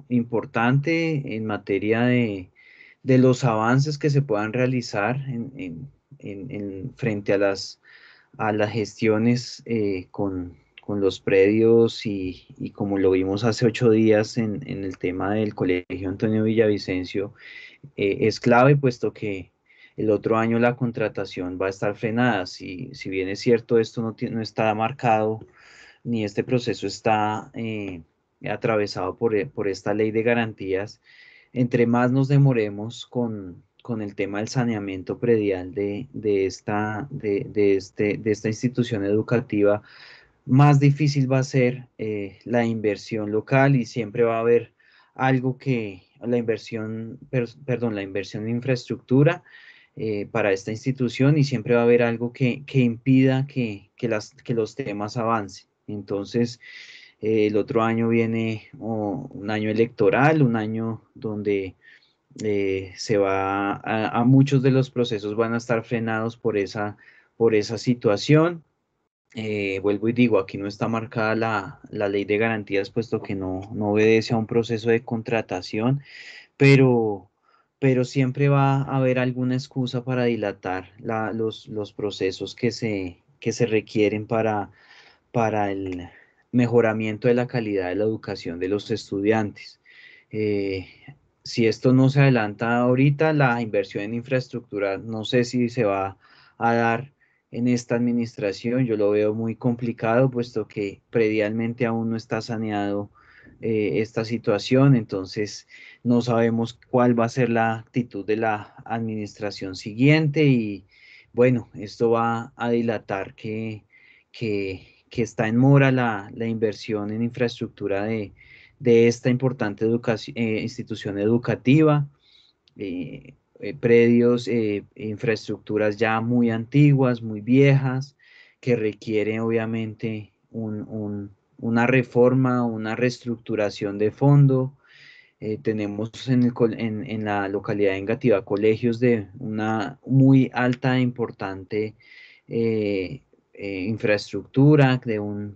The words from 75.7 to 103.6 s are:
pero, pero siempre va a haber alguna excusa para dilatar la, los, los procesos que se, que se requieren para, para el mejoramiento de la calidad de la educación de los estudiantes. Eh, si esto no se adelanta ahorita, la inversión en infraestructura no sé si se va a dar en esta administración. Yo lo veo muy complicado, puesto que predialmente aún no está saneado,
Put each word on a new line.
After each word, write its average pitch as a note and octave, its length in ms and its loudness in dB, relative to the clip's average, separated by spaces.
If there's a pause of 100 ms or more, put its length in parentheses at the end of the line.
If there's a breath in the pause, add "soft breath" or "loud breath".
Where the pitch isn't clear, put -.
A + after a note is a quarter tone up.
pero, B2 760 4 (500)
pero B2+ 260 2
siempre C3+ 420 0
va C#3 360 4
a - 120 -4
haber B2+ 240 2
alguna B2+ 360 -2
excusa B2+ 500 -4
para B2+ 180 0
dilatar G2+ 760 -4
la, A2 340 -4
los, A2 340 -6
los G#2 240 -8
procesos F#2+ 640 -6
que A#2 160 -2
se, G2 520 -6 (180)
que A#2 100 -4
se A#2+ 140 0
requieren G#2+ 600 0
para, G#2+ 460 -2 (640 soft breath)
para G#2+ 360 0
el F#2 380 -8 (460 soft breath)
mejoramiento A2 720 2
de A#2+ 60 6
la B2 140 0
calidad G2+ 420 -2
de F#2 60 -4
la G#2 100 0
educación G2+ 520 -6
de F2+ 120 -4
los G2+ 200 -2
estudiantes. G#2 920 -2 (500 loud breath)
Eh, G2 560 -2 (560 loud breath)
si A2+ 240 0
esto A#2 240 2
no C3 180 6
se C#3 120 4
adelanta A#2 560 2
ahorita, C#3+ 560 2
la B2+ 280 2
inversión G#2 440 -4
en A2 80 -8
infraestructura A#2 840 -4
no A2 280 -8
sé B2 180 2
si A#2+ 240 -2
se A#2 160 -2
va G2 340 -2 (400 soft breath)
a A#2 160 0
dar A#2 380 0 (400)
en A#2 160 -2
esta B2 280 -2
administración. A#2+ 920 -2
Yo A2 120 -2
lo G#2 140 2
veo G#2+ 220 2
muy A2+ 220 -4
complicado, A#2+ 760 0
puesto A#2+ 360 -6
que G2+ 420 -8
predialmente A2+ 760 0
aún A2+ 240 -2
no A2+ 60 -2
está A2+ 260 -4
saneado, G#2 680 -4 (500 soft breath)